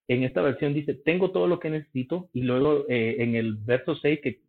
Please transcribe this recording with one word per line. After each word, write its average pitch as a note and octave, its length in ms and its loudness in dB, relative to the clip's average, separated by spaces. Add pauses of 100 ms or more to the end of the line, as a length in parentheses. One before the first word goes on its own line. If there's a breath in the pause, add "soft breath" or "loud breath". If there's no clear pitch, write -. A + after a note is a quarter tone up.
en B2+ 160 2
esta D3+ 180 0
versión C#3+ 320 0
dice, C#3+ 200 -2
"Tengo F3+ 360 0
todo F3+ 160 0
lo F3 140 2
que D#3+ 100 -6
necesito", D#3 600 -6
y B2 100 -4
luego, C#3 460 2
eh, A#2 320 0
en A#2 160 2
el A2+ 180 0
verso A#2+ 400 -2
seis, D3 260 0
que B2 280 -4